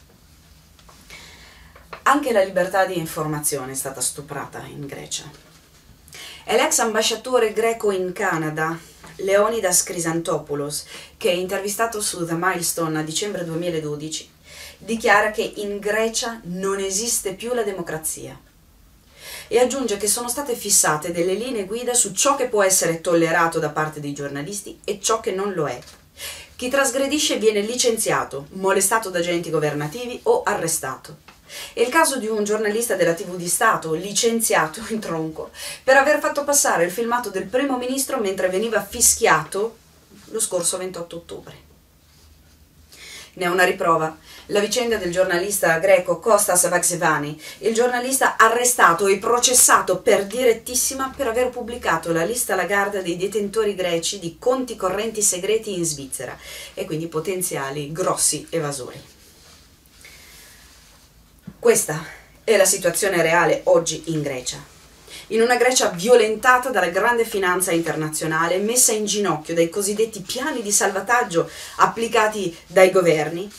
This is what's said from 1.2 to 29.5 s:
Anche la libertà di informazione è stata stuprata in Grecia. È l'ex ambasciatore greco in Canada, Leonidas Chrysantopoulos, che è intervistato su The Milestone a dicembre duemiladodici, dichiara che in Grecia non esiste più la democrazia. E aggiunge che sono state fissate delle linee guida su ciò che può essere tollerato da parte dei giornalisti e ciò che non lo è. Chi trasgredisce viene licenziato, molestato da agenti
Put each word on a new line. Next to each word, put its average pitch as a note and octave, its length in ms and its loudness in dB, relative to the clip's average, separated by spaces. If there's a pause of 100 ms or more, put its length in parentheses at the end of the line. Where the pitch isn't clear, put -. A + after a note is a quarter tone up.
Anche C#4 300 2
la G3+ 100 6
libertà F#3 420 0
di F#3 140 -2
informazione D3+ 720 -4
è C3+ 40 -10
stata C3+ 240 -8
stuprata C3+ 640 -8
in C3+ 220 -14
Grecia. - 440 -12 (1120)
È G#3 140 0
l'ex C#4+ 220 2
ambasciatore A3+ 720 0
greco A3 400 0
in F#3 200 -2
Canada, D#3+ 640 -2 (400)
Leonidas G3 680 2
Chrysantopoulos, E3 1000 -4 (320)
che - 140 0
è F3 40 2
intervistato G3+ 640 -2
su F3 240 -4
The E3 120 -2
Milestone E3+ 640 -2
a D#3 40 0
dicembre F3+ 420 -4
duemiladodici, D#3 840 -6 (500)
dichiara G#3+ 520 2
che G#3+ 260 -4
in G3+ 220 -6
Grecia A3+ 640 -2
non F#3+ 360 -4
esiste G3 540 -4
più A3 180 -8
la A#3+ 100 0
democrazia. D#3 720 -8 (1120)
E A3 120 2
aggiunge B3 380 2
che G3+ 100 -4
sono A#3+ 220 -2
state C4 260 -4
fissate F3 560 0
delle F3 240 0
linee A3 320 -4
guida A#3+ 260 -4
su G3+ 200 0
ciò C4+ 240 2
che B3+ 100 0
può G#3 160 2
essere F3 380 2
tollerato E3 580 2
da D#3 120 -2
parte D3+ 280 -4
dei C#3+ 160 -6
giornalisti C#3+ 720 -8
e G3+ 160 -4
ciò A3 200 0
che G#3+ 120 -4
non G3 220 -2
lo D#3 120 -2
è. A#2+ 120 -6 (760)
Chi B3+ 140 -8
trasgredisce C#4 680 0
viene G#3 240 4
licenziato, G3+ 920 0
molestato F#3+ 580 2
da F3+ 80 -2
agenti E3+ 320 -2